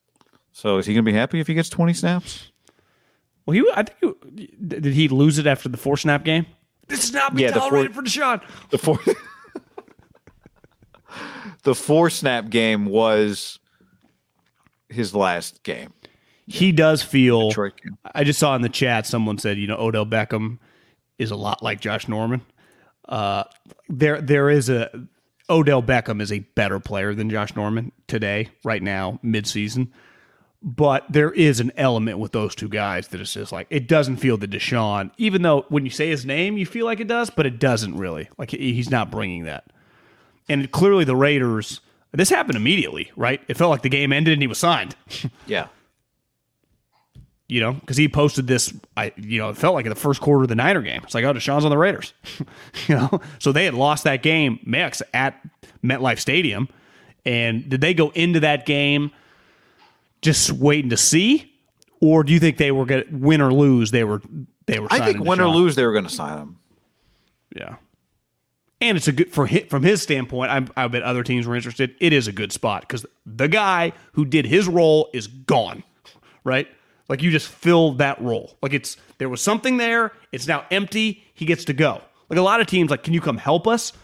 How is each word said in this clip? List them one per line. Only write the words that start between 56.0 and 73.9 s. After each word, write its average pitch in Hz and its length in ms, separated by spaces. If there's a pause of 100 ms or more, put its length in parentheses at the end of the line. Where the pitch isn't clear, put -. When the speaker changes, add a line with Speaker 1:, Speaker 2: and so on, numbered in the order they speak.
Speaker 2:
Stadium, 131 500 (560)
and 117 440
did 131 120
they 170 140
go 156 160
into 170 300
that 147 260
game 143 440 (1120)
just - 300
waiting 139 380
to 117 60
see? 214 560 (480)
Or 156 240
do 147 80
you 165 80
think 160 180
they 143 140
were 135 120
gonna, 127 260
win 147 300
or 135 120
lose, 131 380
they 117 140
were, 104 160 (460)
they 107 140
were 107 100
Speaker 1:
I - 80
think 208 200
Speaker 2:
signing - 80
Speaker 1:
win 185 140
or 185 40
Speaker 2:
Deshaun? 165 100
Speaker 1:
lose, 170 220
they 131 80
were 113 100
gonna 98 140
sign 76 300
him. 76 180 (1000)
Speaker 2:
Yeah. - 220 (1040)
And 202 180
it's 151 100
a 151 40
good, 131 200
for 143 140
hi-, 160 240
from 139 120
his 190 200
standpoint, 127 480
I, 131 340
I 123 40
bet 123 140
other 123 200
teams 120 240
were 120 100
interested. 123 440
It 170 120
is 127 160
a 104 40
good 101 200
spot - 360
'cause 113 180 (180)
the 113 240
guy 180 440 (200)